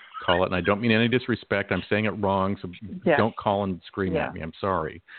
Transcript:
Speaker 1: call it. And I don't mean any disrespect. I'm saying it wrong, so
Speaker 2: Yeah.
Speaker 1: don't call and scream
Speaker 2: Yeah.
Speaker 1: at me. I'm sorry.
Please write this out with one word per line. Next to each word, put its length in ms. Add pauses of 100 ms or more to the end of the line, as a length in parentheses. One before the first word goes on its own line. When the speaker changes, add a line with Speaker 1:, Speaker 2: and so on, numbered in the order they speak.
(240)
Speaker 1:
call 180
it. 40
And 80
I 60
don't 200
mean 100
any 180
disrespect. 640
I'm 160
saying 180
it 40
wrong, 500
so 100 (340)
Speaker 2:
Yeah. 120
Speaker 1:
don't 200
call 280
and 180
scream 320
Speaker 2:
Yeah. 120
Speaker 1:
at 80
me. 80
I'm 120
sorry. 480 (160)